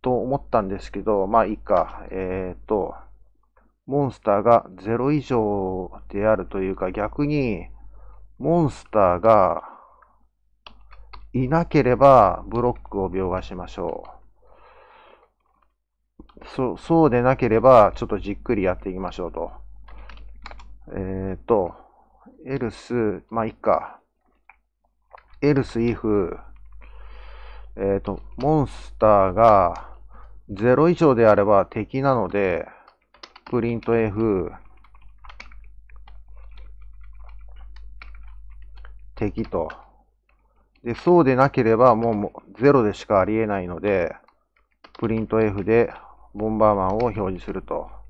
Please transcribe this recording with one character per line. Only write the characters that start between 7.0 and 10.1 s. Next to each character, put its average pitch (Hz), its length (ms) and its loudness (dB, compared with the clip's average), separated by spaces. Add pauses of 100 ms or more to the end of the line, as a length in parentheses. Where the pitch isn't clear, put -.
に、 127 420 -4 (680)
モ 160 260 0
ン 131 60 0
ス - 200 -18
タ 92 280 2
ー - 20 -6
が 92 420 4 (1700)